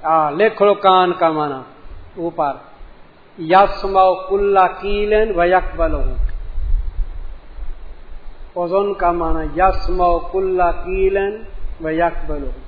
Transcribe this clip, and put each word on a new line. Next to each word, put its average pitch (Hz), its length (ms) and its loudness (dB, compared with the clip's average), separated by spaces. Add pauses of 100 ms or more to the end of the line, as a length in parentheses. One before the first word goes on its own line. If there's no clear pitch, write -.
آ، 160 280 2
لکھ 202 320 2
لو 202 120 6
کان 185 380 4
کا 170 180 2
معنی 147 300 -4 (600)
اوپر، 160 320 -2 (840)
یسمع 190 720 4 (160)
کل 202 300 2 (220)
قیل 208 560 0
و 170 80 4
یقبلہ۔ 170 720 0 (2500)
اذن 190 360 0
کا 175 180 2
معنی 160 480 -2
یسمع 180 580 2 (140)
کل 185 280 -2 (240)
قیل 190 340 0 (680)
و 156 60 -4
یقبلہ۔ 156 600 -2 (180)